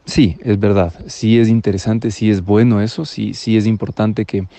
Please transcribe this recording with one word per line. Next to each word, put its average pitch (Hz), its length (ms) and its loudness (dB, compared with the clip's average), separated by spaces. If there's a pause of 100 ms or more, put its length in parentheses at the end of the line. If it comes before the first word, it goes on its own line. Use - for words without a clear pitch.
Sí, 104 360 2
es 104 180 0
verdad, 98 340 0 (140)
sí 113 320 2
es 113 100 4
interesante, 110 600 0
sí 107 180 -2
es 98 160 0
bueno 107 340 4
eso, 113 260 -4
sí, 107 280 -8
sí 110 240 -2
es 104 80 2
importante 107 600 -2
que, 95 220 -6 (120)